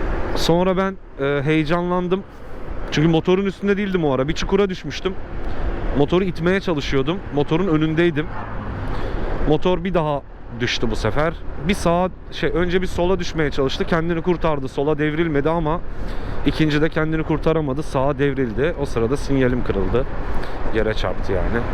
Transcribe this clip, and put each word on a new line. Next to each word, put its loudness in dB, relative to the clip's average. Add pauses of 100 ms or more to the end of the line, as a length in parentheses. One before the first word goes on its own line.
(360)
Sonra 2
ben, -2 (300)
e, 0
heyecanlandım. 0 (680)
Çünkü 2
motorun 2
üstünde -2
değildim 0
o 2
ara. 0
Bir 0
çukura 2
düşmüştüm. -6 (840)
Motoru 4
itmeye 0
çalışıyordum. 0 (180)
Motorun 2
önündeydim. 2 (1200)
Motor 4
bir -2
daha 0 (380)
düştü 0
bu 0
sefer. 0 (340)
Bir 2
sağa, 2 (220)
şey, -2
önce 2
bir -2
sola 2
düşmeye 0
çalıştı. 0
Kendini 0
kurtardı. 0
Sola 0
devrilmedi 0
ama 0 (640)
ikinci 2
de 2
kendini 0
kurtaramadı. 0
Sağa 0
devrildi. 0
O -2
sırada 0
sinyalim 2
kırıldı. 2 (720)
Yere 2
çarptı 0
yani. 2 (100)